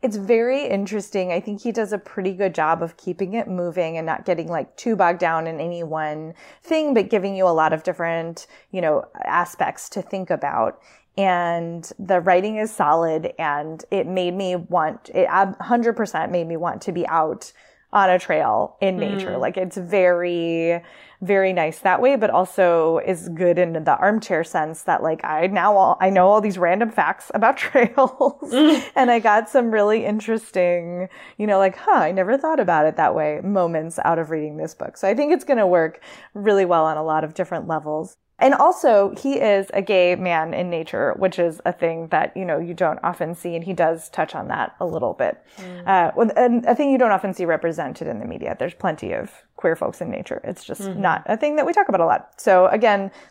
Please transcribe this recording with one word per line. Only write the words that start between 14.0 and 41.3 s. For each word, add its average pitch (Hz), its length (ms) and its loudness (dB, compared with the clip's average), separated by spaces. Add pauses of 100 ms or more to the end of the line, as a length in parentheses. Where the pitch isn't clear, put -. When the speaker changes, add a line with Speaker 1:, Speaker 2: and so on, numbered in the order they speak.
Speaker 1:
made 180 280 -2
me 185 220 -4
want, 170 540 -4
it - 200 2
a 190 320 0
hundred 233 320 0
percent 185 380 -4
made 170 160 -2
me 165 80 -6
want 165 260 -6
to 190 100 -6
be 165 140 -4
out 160 460 -2 (400)
on 196 160 4
a 180 100 4
trail 147 640 0
in 190 160 0
nature. 196 360 -4
Speaker 2:
Mm. 131 80 -4
Speaker 1:
Like, 180 180 -2
it's 185 180 -6
very, 175 1040 0 (400)
very 190 320 2
nice 160 280 -2
that 185 200 2
way, 269 160 4
but 214 140 0
also 170 720 2
is 175 240 -4
good 175 300 2
in 165 260 0
the 151 140 4
armchair 202 440 0
sense 160 420 -4
that, - 180 0
like, 160 200 -2
I 160 260 0
now 196 280 2
all, 180 240 4
I 190 80 4
know 190 200 6
all 214 120 6
these 202 160 -2
random 185 340 2
facts 180 440 -2
about 233 220 2
<laughs> - 20 -12
trails - 920 0
Speaker 2:
Mm. 294 320 4 (140)
Speaker 1:
and 247 140 4
I 233 80 4
got 220 320 2
some 240 200 4
really 214 360 2
interesting, 180 1000 -2 (280)
you 208 100 -4
know, 196 120 4
like, 190 180 4
huh, - 220 0
I 170 140 2
never 190 260 0
thought 311 200 0
about 160 280 4
it 156 100 0
that 156 180 2
way 151 300 -2
moments 170 600 -2
out 165 140 2
of 156 120 -4
reading 151 260 -6
this 160 180 -8
book. - 220 -12
So - 100 -4
I 202 80 2
think 294 180 2
it's 254 120 0
gonna 233 220 2
work 165 340 2 (340)
really 202 300 2
well 170 220 4
on 156 100 0
a 156 80 -4
lot 156 200 0
of 156 100 -10
different 170 340 -6
levels. 156 480 -6 (220)
And 269 160 4
also, 262 600 4
he 277 220 -4
is 196 340 2
a 202 80 0
gay 180 360 2
man 170 360 -2
in 180 160 -4
nature, 160 480 -2
which 185 220 -2